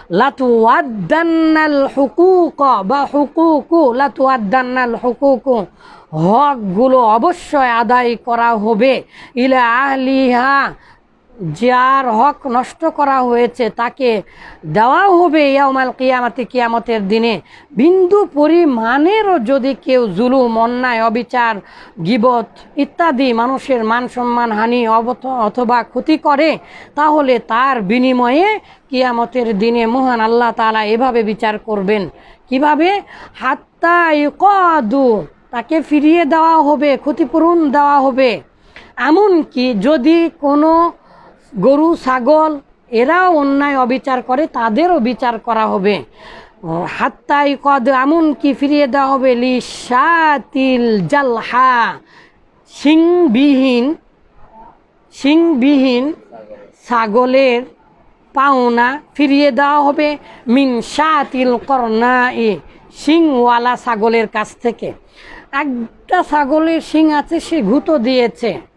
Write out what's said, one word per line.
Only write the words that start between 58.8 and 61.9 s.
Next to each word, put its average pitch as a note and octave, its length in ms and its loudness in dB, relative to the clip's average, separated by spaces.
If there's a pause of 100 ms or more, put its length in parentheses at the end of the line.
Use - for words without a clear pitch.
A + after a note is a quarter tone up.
ফিরিয়ে C#4+ 360 2
দেওয়া C#4+ 300 0
হবে। D4 360 0 (300)
মিন B3 340 0
শাতিল C4+ 760 -2
করনাই, A#3 1000 0 (380)